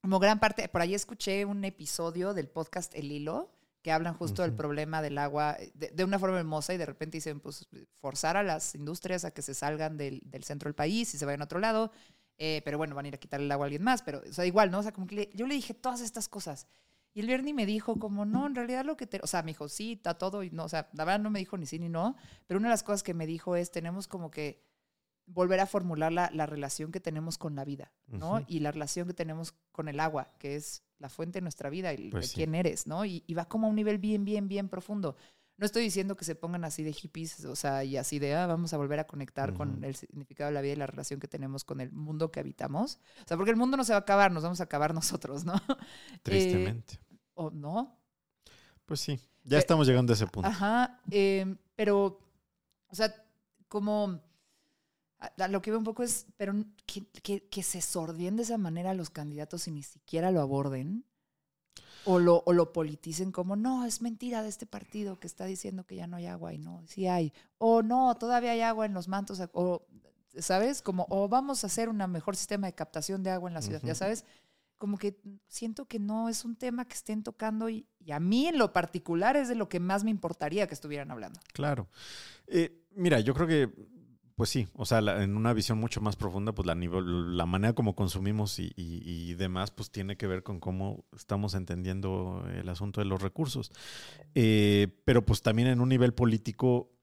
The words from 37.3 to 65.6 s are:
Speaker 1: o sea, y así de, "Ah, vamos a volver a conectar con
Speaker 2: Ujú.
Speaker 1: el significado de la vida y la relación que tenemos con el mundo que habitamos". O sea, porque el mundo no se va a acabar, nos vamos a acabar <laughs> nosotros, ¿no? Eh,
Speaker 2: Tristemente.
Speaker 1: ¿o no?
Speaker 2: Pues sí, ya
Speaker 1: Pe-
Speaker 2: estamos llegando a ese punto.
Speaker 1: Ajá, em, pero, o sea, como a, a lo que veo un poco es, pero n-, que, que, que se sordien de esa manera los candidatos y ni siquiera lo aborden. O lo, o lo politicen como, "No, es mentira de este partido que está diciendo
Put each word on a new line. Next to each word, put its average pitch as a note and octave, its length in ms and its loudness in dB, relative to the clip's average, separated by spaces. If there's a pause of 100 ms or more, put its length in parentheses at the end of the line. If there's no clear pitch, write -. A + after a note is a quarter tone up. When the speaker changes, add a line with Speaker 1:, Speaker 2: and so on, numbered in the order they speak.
Speaker 1:
o C3 100 -8
sea, C#3 280 0
y C3+ 140 -2
así C#3 220 -2
de, C#3+ 160 2
"Ah, F3+ 120 2
vamos E3 260 0
a D#3 40 0
volver D3 220 0
a D#3 80 -2
conectar C3+ 460 -4
con C#3 240 -4
Speaker 2:
Ujú. C#3 80 -8
Speaker 1:
el C3+ 100 -6
significado C#3+ 540 -10
de D3 40 -2
la C#3 80 -2
vida C#3 120 -2
y - 40 -2
la C#3 100 -2
relación C#3 320 -8
que - 80 -10
tenemos C3+ 360 -8
con C#3 180 -8
el B2+ 100 -8
mundo D#3 400 -4
que - 80 -8
habitamos". C#3 600 -4 (260)
O - 20 -20
sea, E3+ 100 -2
porque G3 140 2
el A3+ 60 4
mundo B3+ 180 4
no C4+ 80 2
se A#3 80 2
va G#3 60 6
a G3+ 40 4
acabar, G3 300 6
nos D#3+ 120 -2
vamos F3 180 -2
a - 40 0
acabar D3+ 300 0
<laughs> - 0 -
nosotros, D3+ 500 -4
¿no? F3 100 -2
Eh, - 680 -4
Speaker 2:
Tristemente. F#3 760 2 (340)
Speaker 1:
¿o D#3 160 -6
no? E3 480 -6 (880)
Speaker 2:
Pues D3+ 160 -4
sí, C#3 180 -2 (240)
ya C3+ 140 4
Speaker 1:
Pe- - 0 -
Speaker 2:
estamos D3+ 300 8
llegando B2 260 8
a - 20 8
ese G#2 120 2
punto. G2 200 0
Speaker 1:
Ajá, G#3+ 540 2 (100)
em, G3 460 2 (180)
pero, G3+ 440 2 (680)
o - 80 -20
sea, G#3+ 180 0 (540)
como G#3 540 0 (1000)
a, - 60 -12 (180)
a F#3 40 0
lo G3 160 0
que G#3+ 80 -2
veo A3+ 80 2
un A3 40 0
poco A3+ 200 -2
es, - 240 -2 (100)
pero G3 140 -2
n-, G#3 160 0 (180)
que, G3 220 -10 (160)
que, G3+ 260 -4
que F#3+ 140 -6
se F3 180 -4
sordien E3+ 540 -2
de A#3 80 0
esa A3+ 160 -2
manera F3+ 340 -2
los F3 160 -4
candidatos D3+ 580 -8
y E3 40 -6
ni D3 100 -6
siquiera - 480 -2
lo F3+ 120 6
aborden. C#3 600 -2 (1080)
O F3+ 100 8
lo, E3+ 260 10
o F3+ 80 6
lo E3+ 180 6
politicen D#3+ 640 -4
como, F#3+ 240 -2
"No, B3+ 260 0
es A#3 180 -4
mentira A#3 400 -4
de A3 60 -4
este G#3 180 -10
partido G3+ 540 -8
que F3 80 -12
está F#3 180 -10
diciendo F#3+ 400 -6